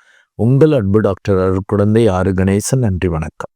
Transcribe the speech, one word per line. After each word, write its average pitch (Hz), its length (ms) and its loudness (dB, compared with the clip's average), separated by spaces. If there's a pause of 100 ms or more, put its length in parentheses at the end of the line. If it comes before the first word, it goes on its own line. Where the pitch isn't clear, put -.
(400)
உங்கள் 139 360 2
அன்பு 101 260 2
டாக்டர் 98 380 -2
அருட்குழந்தை 101 720 0
ஆறு 92 240 0
கணேசன். 98 520 0
நன்றி, 92 240 -2
வணக்கம். 78 460 -8